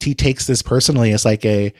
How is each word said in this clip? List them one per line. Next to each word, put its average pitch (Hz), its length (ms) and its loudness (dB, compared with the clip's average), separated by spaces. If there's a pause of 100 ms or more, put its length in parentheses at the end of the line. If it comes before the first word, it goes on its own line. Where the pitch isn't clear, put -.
he 139 120 -2
takes 131 320 -2
this 127 160 -2
personally 123 520 2
as, 104 100 0
like, 107 220 0
a, 101 340 0